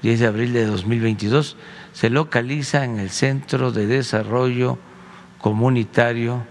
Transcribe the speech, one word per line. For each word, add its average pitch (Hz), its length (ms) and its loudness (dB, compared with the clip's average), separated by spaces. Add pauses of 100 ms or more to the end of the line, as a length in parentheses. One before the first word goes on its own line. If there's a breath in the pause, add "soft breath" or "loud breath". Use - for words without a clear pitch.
diez 117 160 2
de 117 80 4
abril 117 260 0
de 117 120 2
dos 98 200 -2
mil 117 140 0
veintidós, 113 580 0 (360 loud breath)
se - 180 0
localiza 139 720 0
en 113 140 -4
el 98 100 -4
Centro 135 640 0
de 107 160 0
Desarrollo 123 880 0 (640 loud breath)
Comunitario 117 1120 0